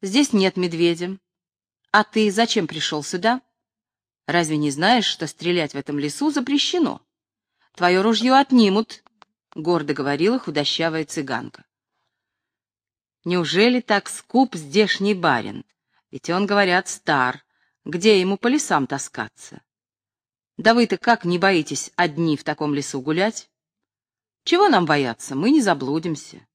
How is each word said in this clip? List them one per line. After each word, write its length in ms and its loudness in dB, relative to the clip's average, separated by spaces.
"Здесь 300 2
нет 260 4
медведя. 600 0
А 120 4
ты 280 2
зачем 360 0
пришёл 360 -6
сюда? 380 -2
Разве 320 0
не 140 -2
знаешь, 340 2
что 220 -6
стрелять 460 -4
в 40 -8
этом 220 -6
лесу 320 -4
запрещено? 680 -2
Твоё 280 2
ружьё 320 2
отнимут", 680 2
гордо 380 -2
говорила 460 0
худощавая 680 -4
цыганка. 600 -8
"Неужели 560 2
так 280 0
скуп 460 0
здешний 580 0
барин? 520 -2
Ведь 180 -14
он, 160 0
говорят, 420 2
стар. 560 -2
Где 340 2
ему 180 0
по 100 -4
лесам 400 0
таскаться? 760 -10
Да 160 4
вы-то 240 2
как 280 2
не 140 0
боитесь 560 0
одни 420 0
в 60 -12
таком 300 -4
лесу 280 -6
гулять? 480 -2
Чего 260 4
нам 160 4
бояться, 500 -2
мы 140 0
не 120 4
заблудимся". 920 -4